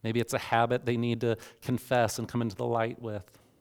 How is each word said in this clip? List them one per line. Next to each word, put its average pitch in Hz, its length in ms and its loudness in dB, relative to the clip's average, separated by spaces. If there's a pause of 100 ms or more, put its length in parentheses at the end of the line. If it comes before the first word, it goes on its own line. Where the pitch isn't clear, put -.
Maybe 113 160 0
it's 117 140 -2
a 127 60 2
habit 120 460 2
they 120 100 2
need 117 260 0
to 117 160 2 (220)
confess 123 600 0
and 113 100 -6
come 120 120 -2
into 113 140 -2
the 120 120 -4
light 117 340 -2
with. 107 380 -10 (220)